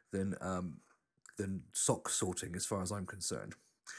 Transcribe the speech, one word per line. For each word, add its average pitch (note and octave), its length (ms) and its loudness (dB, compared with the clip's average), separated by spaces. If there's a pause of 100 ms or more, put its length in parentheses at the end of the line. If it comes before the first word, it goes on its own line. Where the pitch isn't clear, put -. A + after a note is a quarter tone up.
than, G2 300 2
um, F2+ 380 0 (580)
than F#2+ 260 0 (100)
sock - 360 4
sorting, F2+ 480 0
as F#2+ 80 -2
far G2 180 2
as F#2 80 0
I'm G2+ 160 0
concerned. D2+ 480 -4 (440)